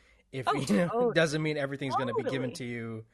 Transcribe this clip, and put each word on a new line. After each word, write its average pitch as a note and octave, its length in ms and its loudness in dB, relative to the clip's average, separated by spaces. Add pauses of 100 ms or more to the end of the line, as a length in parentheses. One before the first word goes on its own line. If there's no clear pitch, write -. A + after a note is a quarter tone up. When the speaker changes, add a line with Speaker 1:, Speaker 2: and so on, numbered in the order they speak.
(320)
Speaker 1:
if, C3 160 -6
Speaker 2:
Oh, - 140 2
Speaker 1:
<laughs> B2+ 80 -2
you G3+ 80 4
know, F3 140 2
Speaker 2:
totally. A#3 220 2
Speaker 1:
doesn't D#3 280 2
mean D#3 160 0
everything's C#3 380 -2
gonna - 180 0
be G#4+ 100 0
given C3 280 -2
Speaker 2:
Totally. - 20 -8
Speaker 1:
to C3 120 -8
you A2+ 480 -6